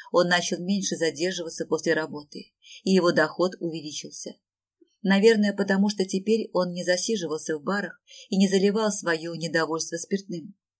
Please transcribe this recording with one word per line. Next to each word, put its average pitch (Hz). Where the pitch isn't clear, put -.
Он 175
начал 175
меньше 190
задерживаться 165
после 160
работы, 151
и 190
его 175
доход 156
увеличился. 151
Наверное, 202
потому 202
что 196
теперь 214
он 180
не 180
засиживался 175
в 143
барах 185
и 190
не 196
заливал 202
свое 165
недовольство 160
спиртным. 180